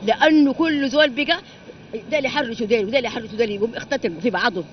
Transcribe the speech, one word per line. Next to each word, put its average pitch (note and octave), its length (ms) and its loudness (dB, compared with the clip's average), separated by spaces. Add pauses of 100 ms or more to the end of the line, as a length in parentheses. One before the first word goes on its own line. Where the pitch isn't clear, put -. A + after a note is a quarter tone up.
لأنه C#4 460 4
كل D4 360 0
زول D4 200 4
بقى D4 280 0 (720)
ده D4+ 60 0
اللي C4+ 100 -2
يحرشوا A#3+ 380 -2
ديل G#3 200 2
وده A3+ 120 -2
اللي A#3+ 100 0
يحرشوا A3 300 -8
ديل، A3 140 0
يقوم G#3+ 240 -2
اختتلوا F3 460 -4
في A#3 80 2
بعضهم. F#3 440 0